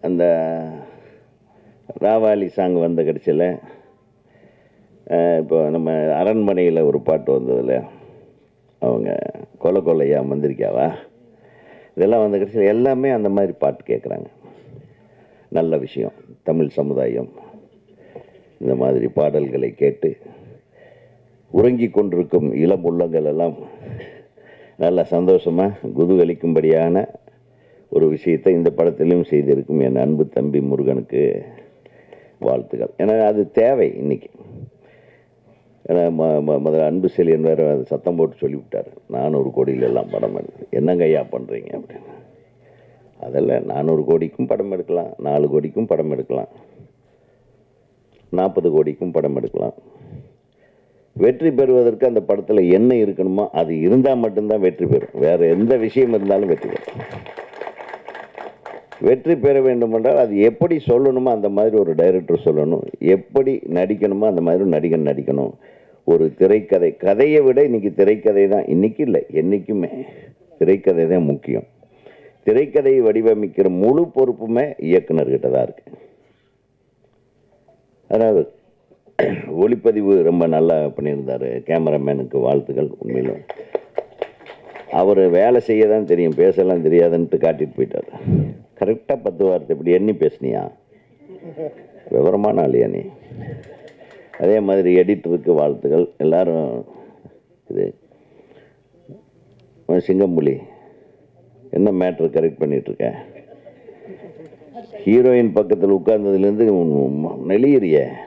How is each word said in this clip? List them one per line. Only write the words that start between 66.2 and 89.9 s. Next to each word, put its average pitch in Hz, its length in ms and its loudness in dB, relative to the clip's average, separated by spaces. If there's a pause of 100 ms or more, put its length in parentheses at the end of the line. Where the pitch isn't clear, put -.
திரைக்கதை, 95 640 2
கதையை 131 440 2
விட 131 240 4
இன்னைக்கு 107 300 -2
திரைக்கதை 101 540 4
தான், 98 180 0
இன்னைக்கு 107 380 0
இல்லை, 95 280 0
என்னைக்குமே 92 580 -2 (680)
திரைக்கதை - 480 2
தான் 90 160 2
முக்கியம். 71 420 -4 (800)
திரைக்கதையை 135 580 2
வடிவமைக்கிற 107 640 2
முழு 110 340 2
பொறுப்புமே 123 800 -2
இயக்குனர்கிட்ட 69 680 0
தான் 65 120 0
இருக்கு. - 220 -8 (2250)
அதாவது 107 400 2 (1000)
ஒளிப்பதிவு 101 720 2
ரொம்ப 85 240 2
நல்லா 80 400 2
பண்ணியிருந்தாரு. 65 760 -6
கேமராமேனுக்கு 71 800 -2
வாழ்த்துக்கள். 67 580 -2
உண்மையிலும் 64 420 -6 (1500)
அவர் 95 380 2
வேலை 110 320 4
செய்ய 110 260 2
தான் 107 180 2
தெரியும், 85 320 0
பேசலாம் 87 480 2
தெரியாதுன்ட்டு 85 520 2
காட்டிட்டு 76 400 -2
போயிட்டார். - 320 -6 (720)
கரெக்டா 113 440 -2
பத்து 98 220 -2
வார்த்தை, 82 320 0
"இப்படி 80 140 -4